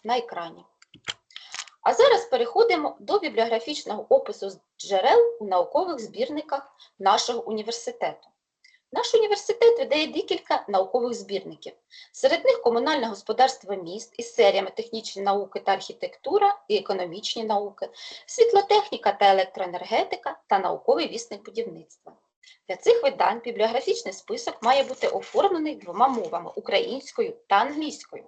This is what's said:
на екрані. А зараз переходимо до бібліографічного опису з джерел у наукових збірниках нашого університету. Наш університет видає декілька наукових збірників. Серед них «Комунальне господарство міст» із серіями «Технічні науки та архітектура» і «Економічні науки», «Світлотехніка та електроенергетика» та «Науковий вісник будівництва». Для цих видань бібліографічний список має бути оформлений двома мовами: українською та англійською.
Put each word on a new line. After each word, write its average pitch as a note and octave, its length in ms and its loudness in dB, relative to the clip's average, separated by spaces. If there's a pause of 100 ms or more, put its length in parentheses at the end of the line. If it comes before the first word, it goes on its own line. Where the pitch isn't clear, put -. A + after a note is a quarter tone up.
на A#3+ 140 0
екрані. F3 460 -10 (1160)
А B3 120 2
зараз A#4+ 300 6
переходимо F4+ 760 0
до D#4+ 180 0
бібліографічного A3+ 920 -4
опису A3 420 0
з F3+ 80 -18 (200)
джерел C#4+ 600 4
у G#3+ 40 -8
наукових A#3 560 0
збірниках C4+ 720 -8 (260)
нашого A3+ 500 0
університету. A3 800 -8 (640)
Наш A#4+ 220 -2
університет A4 640 4
видає C#4+ 280 0
декілька D4 600 -4
наукових A3+ 460 0
збірників. F#3+ 580 -10 (400)
Серед D#4 320 2
них B3 180 4
«Комунальне B3 440 2
господарство G#3+ 680 0
міст» F#3 400 -12
із - 180 -12
серіями G3 420 4
«Технічні A3 460 -10
науки G3 380 -2
та G3 120 0
архітектура» G4+ 840 -2 (100)
і G4+ 80 2
«Економічні F#3+ 680 -6
науки», G#3 440 -4 (380)
«Світлотехніка G4+ 840 2
та G3+ 180 4
електроенергетика» F#3+ 1160 -2
та G3 120 2
«Науковий F#3 500 0
вісник A3 360 -12
будівництва». G3 680 -12 (560)
Для F#3 80 -6
цих A#4 260 4
видань F#3+ 420 0
бібліографічний A3+ 680 -2
список - 480 -8
має C4 200 4
бути - 260 -2
оформлений D#4 640 0
двома G3+ 340 0
мовами: F3 460 -4
українською A#3 840 -4 (120)
та G3 80 4
англійською. C#4 720 -4